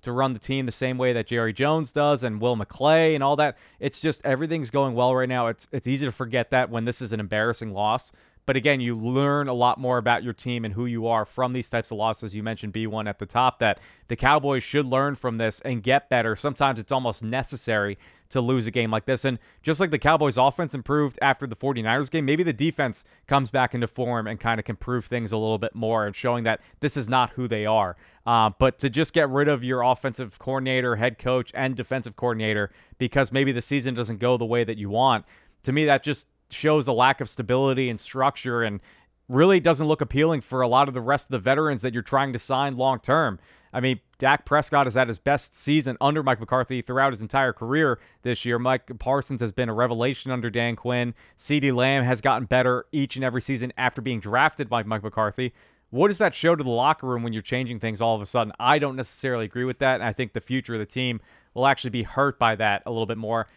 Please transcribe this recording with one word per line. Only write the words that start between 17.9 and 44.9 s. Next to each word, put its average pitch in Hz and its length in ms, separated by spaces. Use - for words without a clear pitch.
to 131 100
lose 123 260
a 113 40
game 113 200
like 110 140
this. 131 220
And 127 120
just 156 180
like 185 100
the 147 80
Cowboys 143 400
offense 139 360
improved 139 460
after 139 260
the 113 100
forty-niners 127 520
game, 160 160
maybe 151 180
the 170 120
defense 139 500
comes 135 240
back 127 240
into 120 120
form 117 400
and 104 140
kinda 113 220
can 113 140
prove 123 280
things 117 260
a 113 60
little 110 220
bit 110 160
more 113 320
and 101 100
showing 120 280
that 113 160
this 147 160
is 127 100
not 123 240
who 127 180
they 107 180
are. 107 300
Uh, 113 320
but 131 200
to 139 100
just 143 240
get 156 160
rid 139 200
of 135 140
your 127 200
offensive 123 560
coordinator, 131 580
head 113 220
coach, 127 360
and 131 220
defensive 123 400
coordinator 110 540
because 131 340
maybe 135 220
the 120 100
season 131 300
doesn't 113 280
go 123 180
the 117 80
way 120 180
that 110 140
you 104 100
want, 117 380
to 131 100
me, 151 120
that 139 180
just - 260
shows 151 380
a 131 40
lack 123 280
of 123 80
stability 127 640
and 110 100
structure 127 640
and 101 180
really 170 320
doesn't 156 260
look 151 140
appealing 147 400
for 131 220
a 123 60
lot 135 200
of 131 60
the 127 60
rest 120 260
of - 40
the 127 80
veterans 135 440
that 127 100
you're 117 100
trying 139 300
to 120 60
sign 135 380
long-term. 131 600
I 127 100
mean, 127 200
Dak 135 300
Prescott 143 400
is 123 100